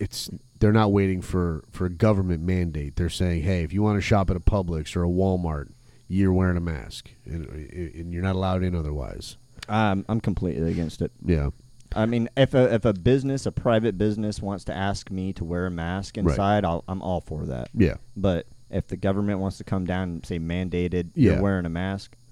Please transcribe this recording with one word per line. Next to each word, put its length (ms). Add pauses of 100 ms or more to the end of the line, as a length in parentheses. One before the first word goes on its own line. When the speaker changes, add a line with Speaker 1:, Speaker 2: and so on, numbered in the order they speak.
Speaker 1:
it's, 280 (300)
they're 140
not 180
waiting 300
for, 500
for 140
a 40
government 540
mandate. 540
They're 100
saying, 360
"Hey, 200
if 80
you 100
wanna 200
shop 280
at 60
a 60
Publix 560
or 80
a 20
Walmart, 640 (400)
you're 240
wearing 240
a 40
mask, 500 (140)
and, 200
and 680
you're 100
not 120
allowed 280
in 120
otherwise." 640 (320)
Speaker 2:
Um, 400
I'm 100
completely 500
against 320
it. 100 (120)
Speaker 1:
Yeah. 280 (440)
Speaker 2:
I 120
mean, 280
if 200
a, 180
if 100
a 80
business, 540
a 80
private 440
business, 440
wants 240
to 100
ask 340
me 240
to 120
wear 220
a 40
mask 460
Speaker 1:
Right. 100
Speaker 2:
inside, 380
I'll, 240
I'm 120
all 200
for 240
that. 280
Speaker 1:
Yeah. 220 (220)
Speaker 2:
But 280 (240)
if 180
the 100
government 420
wants 200
to 40
come 220
down 240
and 160
say 140
mandated, 760
you're 200
Speaker 1:
Yeah. 60
Speaker 2:
wearing 240
a 40
mask. 480 (140)